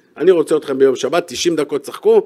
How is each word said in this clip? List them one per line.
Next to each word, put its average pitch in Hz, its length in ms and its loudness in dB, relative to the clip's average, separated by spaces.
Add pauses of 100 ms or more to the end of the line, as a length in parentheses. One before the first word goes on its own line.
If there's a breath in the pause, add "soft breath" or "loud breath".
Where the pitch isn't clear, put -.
(160 soft breath)
אני 170 140 2
רוצה 165 260 2
אתכם 143 220 -6
ביום 135 180 4
שבת, 156 300 -2
תשעים 160 300 -4
דקות 147 280 -4
שחקו, 208 420 0